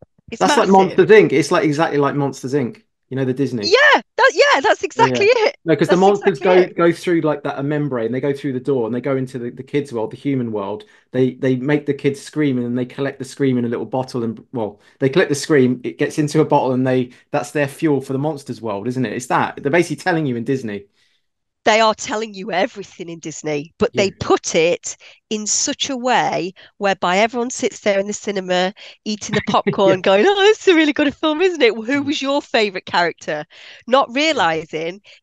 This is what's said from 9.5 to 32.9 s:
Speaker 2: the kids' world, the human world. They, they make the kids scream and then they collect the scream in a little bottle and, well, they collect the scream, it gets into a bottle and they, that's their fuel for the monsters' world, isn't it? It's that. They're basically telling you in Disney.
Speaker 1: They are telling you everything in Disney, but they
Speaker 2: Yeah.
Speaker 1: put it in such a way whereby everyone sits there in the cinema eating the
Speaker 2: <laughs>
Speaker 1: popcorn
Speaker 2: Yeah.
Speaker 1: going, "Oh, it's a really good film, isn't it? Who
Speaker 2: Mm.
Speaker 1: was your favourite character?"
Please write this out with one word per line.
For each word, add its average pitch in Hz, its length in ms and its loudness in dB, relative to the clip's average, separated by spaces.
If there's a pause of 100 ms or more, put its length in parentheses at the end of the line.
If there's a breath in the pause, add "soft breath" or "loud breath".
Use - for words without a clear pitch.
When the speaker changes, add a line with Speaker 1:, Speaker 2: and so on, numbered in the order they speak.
Speaker 2:
the 127 120 -16
kids' 143 300 -4
world, 110 180 -4
the 117 60 -14
human 131 360 -4
world. 104 320 -6 (280 soft breath)
They, 127 220 0
they 131 220 0
make 147 300 0
the 143 80 0
kids 139 260 -4
scream 147 360 -2
and 123 100 -4
then 120 80 -6
they 123 120 -4
collect 139 320 -8
the 131 60 -10
scream 131 340 -2
in 120 80 -2
a - 20 -2
little 110 180 -4
bottle 120 380 -6
and, 113 280 -8
well, 107 280 -6 (200 soft breath)
they 135 100 2
collect 175 180 2
the 143 60 0
scream, 127 500 2
it 120 140 -8
gets 147 200 -2
into 156 220 0
a 147 60 6
bottle 131 260 2
and 127 140 0
they, 127 240 0 (200 loud breath)
that's - 200 -6
their 143 180 -2
fuel 143 320 -2
for 135 140 -8
the 131 40 -2
monsters' 135 440 -8
world, 104 260 -6
isn't 127 160 -2
it? 104 80 -4
It's 120 140 -8
that. 143 360 -2
They're 139 80 -2
basically 165 320 0
telling 165 240 -2
you 123 100 -2
in 117 80 -6
Disney. 113 420 -4 (800)
Speaker 1:
They 214 160 4
are 220 140 2
telling 220 400 -8
you 208 180 -10
everything 190 560 -6
in 165 120 -14
Disney, 151 580 -8
but - 160 0
they 202 140 0
Speaker 2:
Yeah. - 120 -10
Speaker 1:
put - 340 -2
it 170 440 0 (320 loud breath)
in 214 160 -6
such - 420 -4
a 269 80 -6
way 185 560 0 (240 loud breath)
whereby 190 400 0
everyone 233 320 0
sits - 320 -6
there 196 180 0
in 202 80 -2
the 208 60 -8
cinema 185 640 -2 (320 loud breath)
eating 214 280 -2
the 202 60 2
Speaker 2:
<laughs> - 80 -8
Speaker 1:
popcorn 190 520 2
Speaker 2:
Yeah. - 20 -16
Speaker 1:
going, 202 240 4
"Oh, 392 160 2
it's 427 260 4
a 359 60 6
really 311 180 2
good 294 220 0
film, 311 260 -2
isn't 359 220 0
it? 226 100 4
Who 233 300 -4
Speaker 2:
Mm. - 20 -4
Speaker 1:
was 294 160 -4
your 277 220 -2
favourite 208 420 -2
character?" 160 640 -4 (400 loud breath)